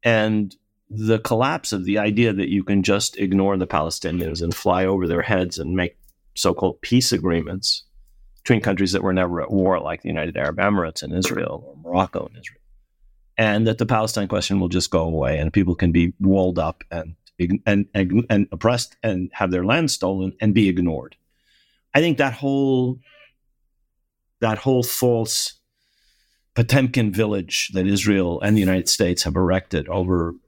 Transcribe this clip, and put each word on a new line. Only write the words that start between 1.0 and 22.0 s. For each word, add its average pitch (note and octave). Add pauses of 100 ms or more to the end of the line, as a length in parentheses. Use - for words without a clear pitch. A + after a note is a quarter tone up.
collapse B2
of F#2+
the G2+
idea G#2+
that F#2+
you F#2+
can G2
just G2
ignore G2
the F#2
Palestinians E2
and E2+
fly F#2
over F#2
their E2+
heads F#2
and E2+
make F2+ (380)
so-called -
peace B2+
agreements E2+ (600)
between A2+
countries F#2+
that F#2+
were F#2+
never F2
at -
war, F#2+
like E2+
the -
United D#2+
Arab D2+
Emirates F#2+
and D2
Israel, -
or C#2+
Morocco F2
and -
Israel, - (760)
and A2
that A2
the A#2+
Palestine A2
question G2
will F2+
just F2+
go E2+
away D#2
and D#2
people F2+
can E2+
be F2
walled F#2+
up E2
and, E2 (500)
and, G2+
and, G2
and G#2
oppressed A#2
and F#2
have F#2
their F2+
land C#3
stolen F#2+
and G#2+
be G#2
ignored. F2 (800)
I C#3+